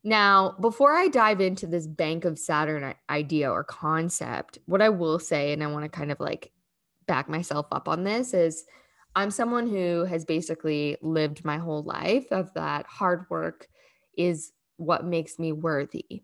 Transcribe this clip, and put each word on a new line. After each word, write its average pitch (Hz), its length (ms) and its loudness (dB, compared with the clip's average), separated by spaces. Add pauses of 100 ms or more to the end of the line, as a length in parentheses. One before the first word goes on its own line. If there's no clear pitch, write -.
Now, 202 580 6
before 262 340 6
I 370 120 6
dive 214 340 4
into 185 240 0
this 165 220 -2
Bank 160 360 -2
of 160 140 0
Saturn 151 460 0
i-, 135 120 -8 (140)
idea 147 400 2
or 101 140 0
concept, 156 1040 -4
what 190 160 4
I 220 60 8
will 170 280 0
say, 147 360 0
and 151 100 -2
I 147 80 -2
wanna 151 180 -6
kind 147 220 -6
of, 143 80 -6
like, - 320 -6 (560)
back 139 200 -2
myself 151 440 -4
up - 160 -4
on 165 160 -2
this, 226 320 -2
is 165 280 2 (520)
I'm 196 160 0
someone 240 360 0
who 175 380 0
has 165 180 -4
basically 156 800 -2
lived 156 420 -2
my 151 140 -4
whole 160 240 -4
life 214 480 -2
of 190 240 -2
that 147 320 -4
hard 180 460 -2
work 165 360 -6 (480)
is 170 360 -2 (260)
what 165 260 -2
makes 165 360 -4
me 160 120 -2
worthy. 151 720 -4